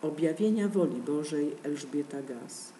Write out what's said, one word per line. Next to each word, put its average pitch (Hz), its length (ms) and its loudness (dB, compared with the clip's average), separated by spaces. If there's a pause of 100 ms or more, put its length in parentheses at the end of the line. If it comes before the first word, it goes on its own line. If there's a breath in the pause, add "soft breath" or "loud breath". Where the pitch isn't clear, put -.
Objawienia 165 600 2
woli 180 340 2
Bożej 147 600 0
Elżbieta 143 580 -4
Gass. - 580 -12